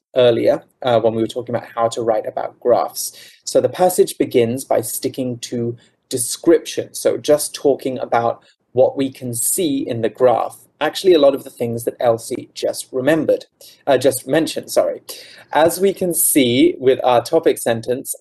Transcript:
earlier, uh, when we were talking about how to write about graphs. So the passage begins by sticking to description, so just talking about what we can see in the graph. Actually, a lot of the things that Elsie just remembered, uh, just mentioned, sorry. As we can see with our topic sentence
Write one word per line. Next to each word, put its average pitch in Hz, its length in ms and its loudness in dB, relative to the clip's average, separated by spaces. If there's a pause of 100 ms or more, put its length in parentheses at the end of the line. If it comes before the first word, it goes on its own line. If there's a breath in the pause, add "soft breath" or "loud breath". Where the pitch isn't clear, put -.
(160)
earlier, 120 480 2 (200)
uh, 120 180 2
when 113 120 2
we 113 80 0
were 113 60 0
talking 120 260 -8
about - 140 -6
how 117 220 0
to 123 120 -8
write 110 240 0
about - 360 -8
graphs. 107 520 0 (300 loud breath)
So - 160 0
the 127 80 0
passage 180 500 0
begins 123 460 0
by 113 160 0
sticking 123 600 -6
to 120 360 -6 (320 soft breath)
description, - 840 0
so 107 240 -2
just 147 360 0
talking 127 460 -2
about 117 460 -2 (260 soft breath)
what 127 240 2
we 135 160 -2
can 123 220 -10
see 139 520 -2
in 113 160 -6
the 113 80 0
graph. - 480 0 (220)
Actually, 156 340 2
a 156 60 6
lot 139 160 6
of 131 80 -6
the 135 60 -16
things 117 360 -6
that - 140 -4
Elsie 117 540 -2
just - 380 -6
remembered, 131 540 0 (420 loud breath)
uh, 135 100 4
just 131 300 0
mentioned, 151 440 -2
sorry. 90 300 0 (520 loud breath)
As 165 260 2
we 190 140 2
can 180 200 -4
see 135 640 2
with 131 240 2
our 123 180 4
topic 160 360 0
sentence 123 640 -4